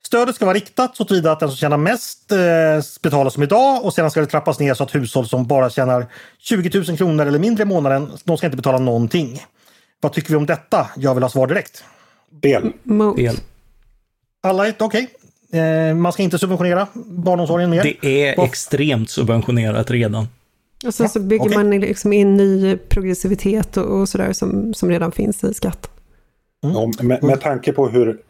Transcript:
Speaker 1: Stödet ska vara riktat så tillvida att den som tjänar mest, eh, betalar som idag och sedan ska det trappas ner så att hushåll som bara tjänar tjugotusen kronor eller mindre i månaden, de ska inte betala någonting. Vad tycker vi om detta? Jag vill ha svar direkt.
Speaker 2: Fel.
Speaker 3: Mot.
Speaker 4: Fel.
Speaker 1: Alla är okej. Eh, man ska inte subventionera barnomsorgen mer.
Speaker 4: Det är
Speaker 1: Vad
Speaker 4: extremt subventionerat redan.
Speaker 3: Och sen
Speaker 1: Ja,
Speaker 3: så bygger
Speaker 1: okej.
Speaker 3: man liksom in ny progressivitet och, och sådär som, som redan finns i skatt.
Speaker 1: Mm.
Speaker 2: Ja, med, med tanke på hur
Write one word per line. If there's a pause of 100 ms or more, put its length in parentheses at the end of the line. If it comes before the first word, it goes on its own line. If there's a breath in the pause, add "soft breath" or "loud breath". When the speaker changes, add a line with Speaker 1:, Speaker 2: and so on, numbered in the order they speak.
Speaker 1:
Stödet
ska
vara
riktat
så
tillvida
att
den
som
tjänar
mest,
eh, (680)
betalar
som
idag
och
sedan
ska
det
trappas
ner
så
att
hushåll
som
bara
tjänar (340 loud breath)
tjugotusen
kronor
eller
mindre
i
månaden, (120)
de
ska
inte
betala
någonting. (600 soft breath)
Vad
tycker
vi
om
detta?
Jag
vill
ha
svar
direkt. (600 soft breath)
Speaker 2:
Fel. (120)
Speaker 3:
Mot.
Speaker 4:
Fel. (1080)
Speaker 1:
Alla
är
okej. (440)
Eh,
man
ska
inte
subventionera
barnomsorgen
mer. (180)
Speaker 4:
Det
är
Speaker 1:
Vad
Speaker 4:
extremt
subventionerat
redan. (580)
Speaker 3:
Och
sen
Speaker 1:
Ja,
Speaker 3:
så
bygger
Speaker 1:
okej.
Speaker 3:
man
liksom
in
ny
progressivitet
och,
och
sådär
som,
som
redan
finns
i
skatt. (760)
Speaker 1:
Mm.
Speaker 2:
Ja,
med,
med
tanke
på
hur (100)